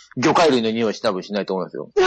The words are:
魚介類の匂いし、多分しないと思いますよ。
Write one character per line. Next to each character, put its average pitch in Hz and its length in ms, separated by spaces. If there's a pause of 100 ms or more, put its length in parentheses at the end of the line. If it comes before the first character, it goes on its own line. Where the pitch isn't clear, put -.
(180)
魚 143 160
介 165 160
類 127 100
の 113 100
匂 113 200
い 95 40
し、 - 60
多 110 120
分 90 100
し - 100
な 101 80
い 92 60
と 95 80
思 90 80
い 85 40
ま - 40
す - 60
よ。 - 140 (160)